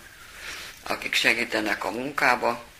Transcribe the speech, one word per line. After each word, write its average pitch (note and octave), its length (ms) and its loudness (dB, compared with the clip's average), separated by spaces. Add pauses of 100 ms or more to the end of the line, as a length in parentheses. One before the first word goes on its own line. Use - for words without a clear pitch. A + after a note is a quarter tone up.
(840)
akik - 320 -4
segítenek A2+ 680 2
a F#2+ 60 -2
munkába, A#2+ 760 2 (160)